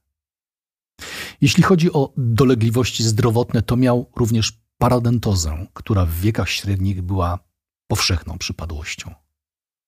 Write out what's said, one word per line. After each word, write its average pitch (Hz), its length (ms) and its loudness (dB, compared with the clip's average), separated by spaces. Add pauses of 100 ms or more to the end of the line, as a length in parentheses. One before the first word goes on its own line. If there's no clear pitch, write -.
(1400)
Jeśli 147 220 4
chodzi 170 300 4
o 135 240 0
dolegliwości 120 880 2
zdrowotne, 113 580 0
to 120 140 -2
miał 123 400 2
również 113 360 0 (260)
paradentozę, 107 960 0
która 95 320 0
w 82 80 -2
wiekach 104 360 -2
średnich 95 520 -4
była 90 360 -2 (480)
powszechną 87 520 -2
przypadłością. - 760 -10 (720)